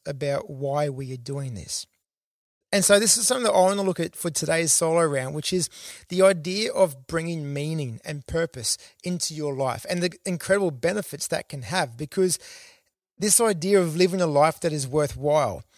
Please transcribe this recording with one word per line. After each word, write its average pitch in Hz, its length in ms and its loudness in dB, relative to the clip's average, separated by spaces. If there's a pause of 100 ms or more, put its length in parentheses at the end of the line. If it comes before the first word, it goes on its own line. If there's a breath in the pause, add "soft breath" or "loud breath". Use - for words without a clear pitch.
about 143 440 -4
why 143 400 -2
we 131 240 -8
are 127 40 -10
doing 135 380 -8
this. - 320 -10 (880)
And 196 120 4
so 202 140 8
this 226 180 4
is 226 100 0
something 254 180 0
that 214 80 2
I 190 80 6
wanna 196 200 4
look 185 180 0
at 165 160 -4
for 175 140 -4
today's 160 420 0
solo 165 320 4
round, 139 320 0
which 151 160 -6
is 180 180 0 (400 loud breath)
the 180 120 0
idea 190 500 2
of 143 360 0
bringing 160 460 -4
meaning 143 520 -4
and 147 220 -10
purpose 165 500 -2 (260 loud breath)
into 180 300 -4
your 147 200 -4
life 131 360 -2
and 175 120 -2
the 175 100 0 (140)
incredible 190 460 0
benefits 165 560 -4
that - 220 -6
can 135 140 -10
have, 123 340 -2
because 180 420 0 (800 loud breath)
this 202 240 2
idea 196 380 4
of 165 160 0
living 185 260 4
a 170 60 2
life 151 340 4
that 165 100 0
is 135 160 -4
worthwhile 139 760 0 (140 soft breath)